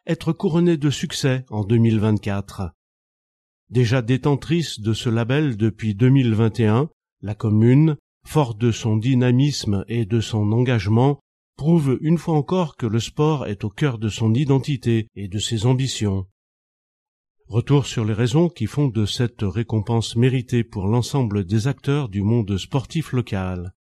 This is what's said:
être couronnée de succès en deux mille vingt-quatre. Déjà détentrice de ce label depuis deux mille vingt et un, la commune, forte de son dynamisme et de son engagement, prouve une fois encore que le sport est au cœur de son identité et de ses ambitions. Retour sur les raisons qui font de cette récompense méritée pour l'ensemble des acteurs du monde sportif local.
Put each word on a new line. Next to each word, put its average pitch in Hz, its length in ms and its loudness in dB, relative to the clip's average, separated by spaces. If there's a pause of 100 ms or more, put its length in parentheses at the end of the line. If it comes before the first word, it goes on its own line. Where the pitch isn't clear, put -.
être 165 260 -2
couronnée 170 440 2
de 147 140 0
succès 131 580 -2
en 107 160 -4
deux 113 140 2
mille 113 200 4
vingt-quatre. 101 760 -2 (1000)
Déjà 123 320 2
détentrice 131 760 -2
de 107 120 -2
ce 110 160 -4
label 120 480 0
depuis 107 380 -2
deux 123 160 4
mille 127 240 4
vingt 110 260 0
et 113 60 4
un, 117 240 2 (320)
la 101 120 -8
commune, 123 600 4 (300)
forte 117 320 0
de 117 120 2
son 110 280 0
dynamisme 123 880 2
et 117 160 -2
de 110 160 0
son 104 320 -2
engagement, 120 680 2 (360)
prouve 143 460 2
une 160 160 2
fois 165 160 -4
encore 160 420 0
que 123 100 -4
le 110 140 0
sport 151 460 0
est 104 180 -6
au 104 60 -4
cœur 131 280 -2
de 107 100 -2
son 110 260 0
identité 127 800 0
et 101 140 -10
de 98 100 -6
ses 104 260 -2
ambitions. 117 600 0 (1200)
Retour 127 360 2
sur - 200 -4
les 110 100 0
raisons 127 340 2
qui - 180 -4
font 147 200 -2
de 110 180 0
cette 113 380 -4
récompense 110 720 -2
méritée 123 480 0
pour 104 240 -6
l'ensemble 110 580 0
des 104 220 0
acteurs 139 420 -2
du 98 140 -4
monde 101 340 0
sportif - 560 -6
local. 92 680 -4